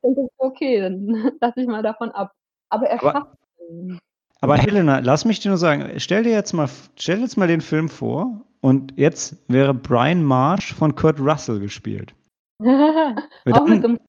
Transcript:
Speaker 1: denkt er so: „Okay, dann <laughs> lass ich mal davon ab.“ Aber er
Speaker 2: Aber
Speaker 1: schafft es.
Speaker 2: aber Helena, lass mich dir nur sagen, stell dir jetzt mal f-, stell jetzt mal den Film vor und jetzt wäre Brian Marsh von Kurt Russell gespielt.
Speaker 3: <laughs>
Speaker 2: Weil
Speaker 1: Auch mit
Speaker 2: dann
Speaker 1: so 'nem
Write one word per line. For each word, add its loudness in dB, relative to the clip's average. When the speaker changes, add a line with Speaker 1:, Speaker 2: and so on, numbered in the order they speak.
Speaker 1:
denkt 2
er 0
so: -6
„Okay, -2
dann -6
<laughs> -2
lass -2
ich -4
mal -4
davon -4
ab.“ -8
Aber -2
er -2
Speaker 2:
Aber 2
Speaker 1:
schafft -6
es. -14
Speaker 2:
aber 2
Helena, 2
lass 2
mich 0
dir -2
nur 2
sagen, 0
stell -2
dir 2
jetzt -2
mal 0
f-, -12
stell -2
jetzt -4
mal 2
den 2
Film -2
vor -6
und 2
jetzt 0
wäre 2
Brian 2
Marsh 0
von 0
Kurt 2
Russell -2
gespielt. -10
Speaker 3:
<laughs> -18
Speaker 2:
Weil 2
Speaker 1:
Auch 6
mit 4
Speaker 2:
dann -
Speaker 1:
so 2
'nem 0